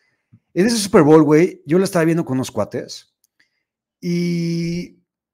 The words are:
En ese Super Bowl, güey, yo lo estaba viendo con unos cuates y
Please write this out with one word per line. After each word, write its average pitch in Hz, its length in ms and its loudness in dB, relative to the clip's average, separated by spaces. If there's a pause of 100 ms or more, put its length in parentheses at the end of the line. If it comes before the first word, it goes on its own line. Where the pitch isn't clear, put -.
(540)
En 175 120 0
ese 233 120 -2
Super 196 260 2
Bowl, 156 200 6
güey, 151 420 2
yo 151 120 0
lo 190 60 2
estaba 170 220 -2
viendo 165 200 -2
con 131 120 -6
unos 127 140 -6
cuates - 640 -10 (880)
y 170 1000 -6 (340)